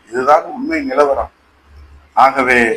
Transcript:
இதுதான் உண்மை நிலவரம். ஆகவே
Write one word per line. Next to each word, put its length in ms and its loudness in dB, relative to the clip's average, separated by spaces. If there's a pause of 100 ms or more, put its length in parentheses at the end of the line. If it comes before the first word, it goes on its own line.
இதுதான் 420 0
உண்மை 320 -8
நிலவரம். 520 -2 (840)
ஆகவே 420 2 (180)